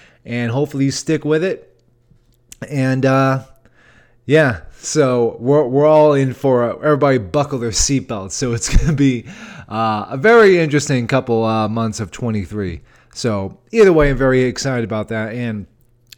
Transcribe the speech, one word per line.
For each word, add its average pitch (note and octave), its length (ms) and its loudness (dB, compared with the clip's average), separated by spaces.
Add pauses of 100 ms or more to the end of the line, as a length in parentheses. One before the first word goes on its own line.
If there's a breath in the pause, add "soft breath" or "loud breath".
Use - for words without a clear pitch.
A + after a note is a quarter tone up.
(240 soft breath)
and A#2 260 -6
hopefully C#3 360 -2
you C3+ 60 0
stick D3+ 340 -4
with D#3 180 0
it. F#3+ 220 -6 (1000)
And, C3 380 -2
uh, C3+ 380 0 (800 soft breath)
yeah, C3+ 360 2 (120)
so B2 640 0
we're, C#3 260 2
we're C#3 220 2
all D3+ 260 6
in C3+ 200 0
for, B2+ 300 2
uh, A2+ 120 -2
everybody C#3 420 2
buckle C#3 400 -4
their A#2 140 -6
seatbelts. G#2 600 -4
So B2 220 -4
it's - 240 -2
<laughs> - 0 -
gonna C3+ 160 4
be, C3+ 320 0 (440 loud breath)
uh, G#2+ 400 -4
a C3+ 80 -8
very G3+ 420 6
interesting C#3+ 480 0
couple, A#2 380 0
uh, A2 220 0
months A2 320 -4
of G#2 120 -10
twenty-three. G2+ 720 -6 (320 soft breath)
So G2+ 460 -6 (120)
either G#3 220 6
way, D3 160 4
I'm C3+ 80 -2
very C3 260 2
excited B2 400 -4
about G#2+ 240 -6
that. A2 260 -6
And A2+ 340 -8 (500)